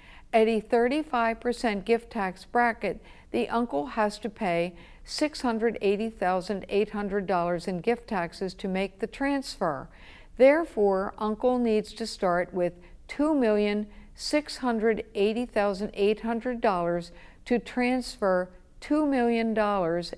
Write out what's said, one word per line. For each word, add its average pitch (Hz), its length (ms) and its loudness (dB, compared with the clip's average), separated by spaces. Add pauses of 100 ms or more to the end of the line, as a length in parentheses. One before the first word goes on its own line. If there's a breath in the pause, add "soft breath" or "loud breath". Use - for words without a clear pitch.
(320 loud breath)
At 220 160 6
a 226 100 2
thirty-five 233 800 0
percent 226 460 -2
gift 226 260 0
tax 190 360 -6
bracket, 233 560 0 (280 loud breath)
the 240 200 0
uncle 262 380 -2
has 214 320 -2
to 220 100 -6
pay 180 440 -2 (300 loud breath)
six - 380 -4
hundred 226 400 0
eighty 208 260 2
thousand 185 640 -2
eight 208 180 2
hundred 202 380 -4
dollars 175 420 0
in 180 140 -4
gift 233 260 -2
taxes 180 460 -4
to - 140 -6
make 190 320 -4
the 226 60 -6
transfer. 208 840 -4 (480 loud breath)
Therefore, 214 800 4
uncle 214 400 0
needs 220 340 0
to 226 140 -8
start 180 480 0
with 175 180 0 (340 loud breath)
two 302 280 0
million 208 520 2 (280 loud breath)
six - 420 -2
hundred 226 480 0 (100)
eighty 220 300 2
thousand 202 480 -2
eight 208 280 2
hundred 233 420 -4
dollars 175 500 0 (320 loud breath)
to 240 140 2
transfer 233 920 0 (320 loud breath)
two 302 240 2
million 233 480 2
dollars 190 640 0